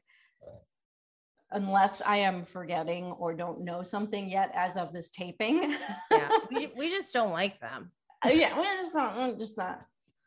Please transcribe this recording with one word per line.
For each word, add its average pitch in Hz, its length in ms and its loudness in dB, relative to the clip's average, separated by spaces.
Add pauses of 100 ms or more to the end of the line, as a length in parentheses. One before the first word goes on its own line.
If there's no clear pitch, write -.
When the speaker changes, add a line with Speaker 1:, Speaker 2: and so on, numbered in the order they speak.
(1500)
Speaker 1:
unless 196 500 2
I 208 160 4
am 185 280 2
forgetting 175 680 -4
or 170 220 -4
don't 175 280 -6
know 175 220 -6
something 202 460 -4
yet 190 260 2
as 180 220 0
of 165 160 -4
this 175 180 -10
taping. 226 640 0 (180)
<laughs> - 180 -8
Speaker 2:
Yeah, 440 180 6 (200)
we 254 120 -2
ju-, 302 160 -6
we 302 120 -2
just 381 240 -4
don't 220 180 2
like 190 280 -2
them. 123 320 -10 (340)
Speaker 1:
Uh, 240 40 6
yeah, 285 280 6
we're 330 60 2 (180)
just 320 140 -6
not, 233 220 0
we're 247 200 -2
just 214 200 -10
not 185 240 -6 (460)